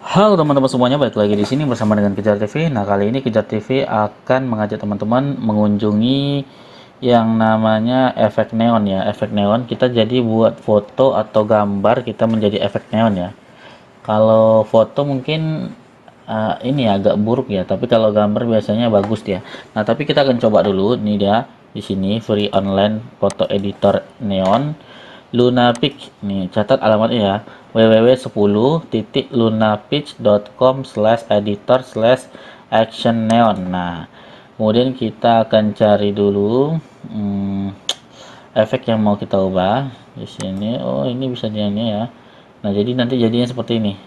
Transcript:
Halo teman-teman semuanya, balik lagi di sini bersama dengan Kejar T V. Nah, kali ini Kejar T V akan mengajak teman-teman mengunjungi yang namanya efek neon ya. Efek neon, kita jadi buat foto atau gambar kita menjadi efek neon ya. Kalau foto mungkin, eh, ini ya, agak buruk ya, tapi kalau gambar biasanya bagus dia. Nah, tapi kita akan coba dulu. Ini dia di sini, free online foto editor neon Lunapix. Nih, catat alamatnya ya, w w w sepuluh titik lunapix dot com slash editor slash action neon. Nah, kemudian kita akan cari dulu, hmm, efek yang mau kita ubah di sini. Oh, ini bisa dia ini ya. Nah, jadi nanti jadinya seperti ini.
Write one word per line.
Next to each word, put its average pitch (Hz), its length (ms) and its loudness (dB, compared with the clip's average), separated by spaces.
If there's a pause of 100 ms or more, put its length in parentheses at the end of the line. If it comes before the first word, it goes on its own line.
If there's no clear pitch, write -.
(160)
Halo 202 240 4
teman-teman 139 320 2
semuanya, 127 240 2
balik 120 240 0
lagi 104 160 2
di 104 80 0
sini 143 240 -2
bersama 113 240 0
dengan 101 240 2
Kejar 104 240 0
T 107 80 -2
V. 156 240 -2
Nah, 104 160 -2
kali 101 240 0
ini 135 80 -2
Kejar 110 240 0
T 110 160 -4
V 131 240 -2
akan 127 640 -2
mengajak 107 320 -4
teman-teman 113 560 -2
mengunjungi 110 1120 0 (560)
yang 113 320 4
namanya 110 800 0
efek 113 400 0
neon 113 320 2
ya. 95 240 -2
Efek 107 240 -6
neon, 107 320 0
kita 123 240 0
jadi 117 320 0
buat 113 400 0
foto 107 560 2
atau 110 240 0
gambar 104 640 0
kita 113 240 -2
menjadi 107 320 0
efek - 320 -6
neon 101 320 0
ya. 107 80 -14 (720)
Kalau 110 560 4
foto 117 400 0
mungkin, 151 720 -4 (560)
eh, 110 220 -2 (100)
ini 127 240 0
ya, 101 80 2
agak 98 240 0
buruk 120 320 0
ya, 92 160 -2
tapi 98 240 -4
kalau 110 240 2
gambar 107 320 0
biasanya 110 400 0
bagus 107 320 0
dia. 92 240 -6 (320)
Nah, 110 80 -2
tapi 127 240 -2
kita 147 160 2
akan 123 160 2
coba 104 240 2
dulu. 101 320 2
Ini 104 240 -2
dia 104 240 2 (320)
di 104 80 -10
sini, 98 400 -4
free 104 320 0
online 98 640 -2
foto 98 320 -2
editor 98 480 0 (240)
neon 104 720 -2 (400)
Lunapix. 123 880 0
Nih, 98 240 -4
catat 104 320 0
alamatnya 110 400 2
ya, 98 160 2 (400)
w - 20 2 (140)
w - 20 6 (140)
w 131 80 6
sepuluh 113 720 0
titik 117 480 -4
lunapix 110 800 0
dot 104 400 0
com 131 320 0
slash 110 400 0
editor 107 560 0
slash 120 480 0 (400)
action 113 560 0
neon. 110 400 2
Nah, 87 400 -6 (480)
kemudian 120 400 0
kita 113 480 0
akan 107 320 0
cari 104 400 2
dulu, 104 640 0 (320)
hmm, 98 640 -6 (800)
efek 113 320 0
yang 110 160 0
mau 104 160 0
kita - 160 -6
ubah 95 560 0 (240)
di 110 80 -14
sini. 101 560 -8
Oh, 64 240 -4
ini 131 240 -6
bisa 120 240 -6
dia 107 160 -4
ini 107 240 -4
ya. 110 160 -4 (560)
Nah, 104 80 -2
jadi 107 240 0
nanti 123 240 -2
jadinya 117 320 0
seperti 117 320 -4
ini. 101 100 -2 (140)